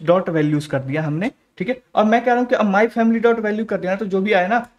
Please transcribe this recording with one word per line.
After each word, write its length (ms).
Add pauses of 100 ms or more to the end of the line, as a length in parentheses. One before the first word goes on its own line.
dot 240
values 360
कर 140
दिया 220
हमने, 280 (260)
ठीक 120
है, 120 (140)
और 100
मैं 200
कह 60
रहा 80
हूँ 80
कि 80
अब 180
my 160
family 340
dot 180
value 260
कर 120
दिया 120
ना, 60
तो 80
जो 160
भी 120
आए 140
ना 200 (120)